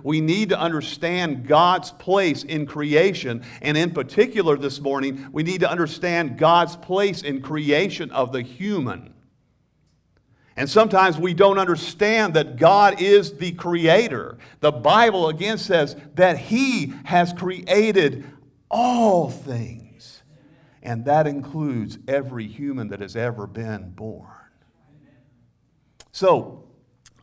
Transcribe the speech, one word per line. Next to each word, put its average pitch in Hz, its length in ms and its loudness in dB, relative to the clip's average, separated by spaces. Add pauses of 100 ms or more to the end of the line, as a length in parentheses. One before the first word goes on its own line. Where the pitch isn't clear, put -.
we 156 200 -2
need 185 260 0
to 180 100 0
understand 160 880 -4
God's 170 440 4
place 185 520 -2
in 151 220 -4
creation. 151 800 0 (160)
And 151 160 -2
in 170 140 0
particular 175 680 0
this 135 240 -6
morning, 135 500 -6
we 151 120 -6
need 180 180 -4
to 175 100 0
understand 170 680 -4
God's 170 360 4
place 185 460 -2
in 139 220 -6
creation 151 680 -2
of 127 220 -2
the 131 80 -4
human. 127 720 -8 (1500)
And 139 140 -4
sometimes 190 480 4
we 180 160 -2
don't 196 240 6
understand 190 760 0
that 131 240 0
God 185 440 6
is 190 360 4
the 180 120 -6
Creator. 170 880 0 (220)
The 147 100 2
Bible 185 580 2
again 190 300 -4
says 160 380 0 (180)
that 175 240 4
He 220 640 -2
has 175 300 0
created 180 920 0 (460)
all 220 600 2
things, 117 920 -14 (580)
and 117 260 -8
that 151 200 4
includes 143 800 -6
every 127 400 -4
human 127 440 -8
that 98 100 -12
has 98 160 -12
ever 113 320 -6
been 101 420 -10
born. 90 400 -16 (1800)
So, - 560 0 (540)